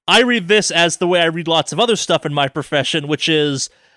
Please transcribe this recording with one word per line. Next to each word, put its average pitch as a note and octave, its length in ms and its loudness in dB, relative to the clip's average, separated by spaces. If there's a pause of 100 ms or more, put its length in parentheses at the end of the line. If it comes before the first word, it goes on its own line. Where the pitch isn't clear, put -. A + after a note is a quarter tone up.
I G3 140 6
read A#3 260 0
this G#3 220 2
as E3+ 260 0
the F#3 100 -2
way F3 140 2
I E3+ 60 2
read E3 220 -4
lots D#3+ 240 0
of D3 80 -8
other A#3 160 2
stuff E3+ 300 -2
in D3 80 -6
my C#3+ 140 0
profession, D3 600 -4
which D3+ 200 -2
is, D3 420 -2 (260)